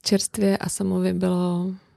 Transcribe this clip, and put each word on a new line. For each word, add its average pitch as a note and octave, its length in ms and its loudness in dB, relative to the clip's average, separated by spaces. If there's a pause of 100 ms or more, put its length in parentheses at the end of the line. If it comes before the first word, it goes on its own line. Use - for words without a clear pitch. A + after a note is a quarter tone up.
čerstvě G3 560 0
a F#3 100 -4
Samovi F#3 440 0
bylo F3+ 580 0 (260)